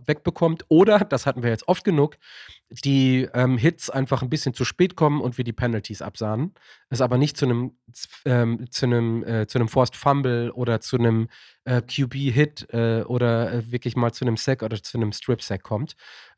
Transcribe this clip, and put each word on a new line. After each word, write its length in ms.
wegbekommt. 600
Oder, 320
das 260
hatten 160
wir 80
jetzt 160
oft 160
genug, 340
die, 500
ähm, 240
Hits 320
einfach 320
ein 80
bisschen 240
zu 100
spät 300
kommen 260
und 160
wir 60
die 100
Penalties 480
absahnen. 540
Es 100
aber 180
nicht 180
zu 100
einem, 260
ähm, 460
zu 160
einem, 380
äh, 240
zu 100
einem 80
Forced 300
Fumble 560
oder 280
zu 160
einem, 300
äh, 180
Q 240
B 240
Hit, 420
äh, 300
oder, 500
äh, 200
wirklich 240
mal 160
zu 120
einem 120
Sack 260
oder 180
zu 160
einem 140
Strip 320
Sack 220
kommt. 320